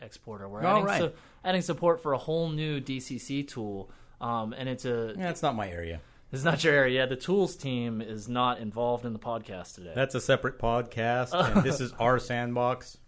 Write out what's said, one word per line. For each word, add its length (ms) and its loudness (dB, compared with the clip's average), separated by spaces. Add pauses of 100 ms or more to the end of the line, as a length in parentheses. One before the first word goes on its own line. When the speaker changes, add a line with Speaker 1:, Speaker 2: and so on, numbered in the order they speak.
Speaker 1:
exporter, 480 -14
we're 160 -4
Speaker 2:
Oh, 20 2
Speaker 1:
adding 180 4
Speaker 2:
right. 160 2
Speaker 1:
su-, 120 0 (320)
adding 180 2
support 400 2
for 120 2
a 40 2
whole 300 -2
new 320 -2
D 180 -4
C 200 -6
C 240 -2
tool, 480 -8 (300)
um, 340 -2
and 140 -6
it's 180 -4
a 300 0
Speaker 2:
Yeah, 140 -2
it's 120 -6
not 120 2
my 140 -2
area. 320 -6 (320)
Speaker 1:
It's 120 -4
not 180 2
your 120 6
area. 260 4
Yeah, 60 4
the 100 -2
tools 400 0
team 440 -4
is 280 -8
not 320 2
involved 440 0
in 80 -4
the 60 -6
podcast 560 -8
today. 220 -14
Speaker 2:
That's 180 2
a 60 0
separate 400 2
podcast, 720 0
and 320 6
this 160 2
is 120 -4
Speaker 1:
<laughs> 60 -8
Speaker 2:
our 220 6
sandbox 880 -2